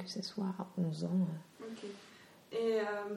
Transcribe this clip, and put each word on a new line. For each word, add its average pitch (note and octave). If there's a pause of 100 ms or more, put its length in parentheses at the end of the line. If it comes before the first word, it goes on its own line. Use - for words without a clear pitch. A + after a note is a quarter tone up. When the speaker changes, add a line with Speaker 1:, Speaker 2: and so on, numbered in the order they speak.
Speaker 1:
que -
ça G#3
soit G3 (120)
à F3+ (120)
onze D#3+
ans, E3+
euh. E3+
Speaker 2:
Ok. A3+ (680)
Et, A3+
euh, G#3